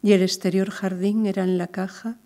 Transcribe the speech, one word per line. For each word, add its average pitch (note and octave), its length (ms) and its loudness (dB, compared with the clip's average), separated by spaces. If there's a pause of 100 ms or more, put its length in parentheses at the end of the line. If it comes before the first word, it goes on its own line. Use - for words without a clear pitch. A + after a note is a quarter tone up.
y G#3 120 6
el F#3 100 6
exterior F#3+ 480 0
jardín G3 560 -2
era F#3+ 160 -2
en F#3 160 0
la F3+ 80 -4
caja F#3+ 580 -8